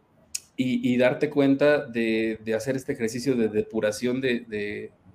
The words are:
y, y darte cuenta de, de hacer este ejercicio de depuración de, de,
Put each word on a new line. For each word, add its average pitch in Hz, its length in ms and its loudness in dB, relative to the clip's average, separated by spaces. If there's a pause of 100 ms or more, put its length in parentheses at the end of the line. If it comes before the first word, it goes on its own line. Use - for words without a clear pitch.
(560)
y, 123 380 0
y 123 40 2
darte 123 320 4
cuenta 139 560 4
de, 113 580 -2
de 110 100 -2
hacer 110 220 -2
este 135 180 -6
ejercicio 120 420 -2
de 113 140 2
depuración 113 720 -2
de, 120 200 0
de, 104 500 -8 (240)